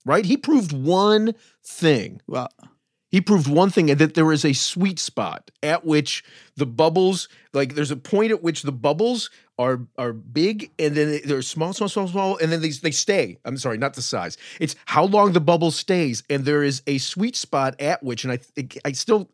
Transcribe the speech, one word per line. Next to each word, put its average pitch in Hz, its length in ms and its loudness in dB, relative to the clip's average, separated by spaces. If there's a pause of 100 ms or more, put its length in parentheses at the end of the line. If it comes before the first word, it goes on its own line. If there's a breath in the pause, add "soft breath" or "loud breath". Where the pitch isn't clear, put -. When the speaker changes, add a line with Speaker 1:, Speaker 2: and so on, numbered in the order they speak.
Speaker 1:
right? 165 180 4
He 220 140 2
proved 262 340 2
one 196 600 2 (300 soft breath)
thing. 135 640 0
Speaker 2:
Well, 123 220 -6 (600)
Speaker 1:
He 185 120 2
proved 175 260 2
one 170 240 4
thing, 165 180 4
and 143 100 4
that 156 140 4
there 160 180 4
is 156 140 0
a 143 80 4
sweet 180 460 -2
spot - 500 -8 (140)
at 156 200 0
which 151 400 0 (320 soft breath)
the 143 120 -4
bubbles, 165 600 2 (240 soft breath)
like, 139 200 -2
there's 147 180 -2
a 147 40 -6
point 214 360 0
at 180 120 -2
which 165 180 -4
the 139 100 -6
bubbles 160 600 -2 (280 soft breath)
are, 127 220 0 (180)
are 123 140 -4
big, 160 680 -4
and 151 160 0
then 151 300 0
they're 139 180 -2
small, 160 300 -4
small, 208 140 -2
small, 196 200 -4
small, 190 300 -2
and 165 140 0
then 165 100 -2
they, 160 80 -2
they 147 200 -4
stay. 143 560 0
I'm 127 120 -8
sorry, 127 200 -4
not 131 160 -2
the 131 80 -12
size. 95 340 -6 (240 loud breath)
It's 165 160 -4 (100)
how 156 180 4
long 196 300 4
the 180 60 6
bubble 165 300 2
stays, 151 580 -2
and 139 160 -2
there 147 200 2
is 135 240 -2
a 139 100 0
sweet 196 380 -4
spot 135 440 -4
at 143 220 -2
which, 123 220 -8
and 127 100 -4
I 123 40 -4
think, - 460 -12
I 147 100 -4
still 202 400 -2